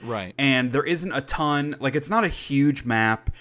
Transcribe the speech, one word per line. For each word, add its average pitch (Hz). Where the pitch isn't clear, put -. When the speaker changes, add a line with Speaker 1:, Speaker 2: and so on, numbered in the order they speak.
Speaker 1:
Right. 110
Speaker 2:
And 131
there 135
isn't 175
a 135
ton, 147
like, 135
it's 147
not 220
a 185
huge 139
map. 110